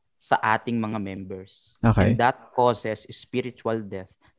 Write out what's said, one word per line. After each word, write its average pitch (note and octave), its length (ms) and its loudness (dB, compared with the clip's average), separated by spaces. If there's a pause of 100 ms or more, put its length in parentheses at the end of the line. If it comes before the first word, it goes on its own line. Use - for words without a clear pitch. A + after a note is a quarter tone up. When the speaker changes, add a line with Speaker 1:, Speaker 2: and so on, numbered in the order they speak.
(160)
Speaker 1:
sa - 260 -2
ating A2+ 320 0
mga A2 240 -4
members. G2 840 -12
Speaker 2:
Okay. G#2 300 4
Speaker 1:
And A2 80 2
that A#2+ 320 0
causes A#2 580 0
spiritual A#2 680 -6
death G2 320 -12 (280)